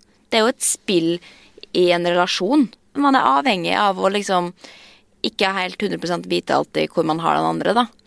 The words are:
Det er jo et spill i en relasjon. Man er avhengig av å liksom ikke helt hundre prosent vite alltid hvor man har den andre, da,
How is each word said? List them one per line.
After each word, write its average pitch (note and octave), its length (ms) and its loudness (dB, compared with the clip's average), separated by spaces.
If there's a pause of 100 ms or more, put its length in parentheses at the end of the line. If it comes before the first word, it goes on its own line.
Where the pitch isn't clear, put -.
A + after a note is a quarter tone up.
(320)
Det A#3 60 2
er A3 60 4
jo B3 80 2
et - 120 -12
spill E3 440 0 (680)
i F3+ 160 4
en F3 140 0
relasjon. F3+ 600 2 (300)
Man C#4+ 220 2
er - 80 2
avhengig B3 500 0
av G3 240 2
å F#3+ 120 2
liksom F#3 400 -2 (720)
ikke G3+ 280 -2
helt F#3 300 -6
hundre F3+ 180 -4
prosent E3+ 300 -6
vite F3 240 -2
alltid D#3 400 -2
hvor E3 100 0
man D#3+ 160 -2
har D#3 160 0
den D#3+ 120 0
andre, E3 260 -2
da, A#3+ 120 2 (200)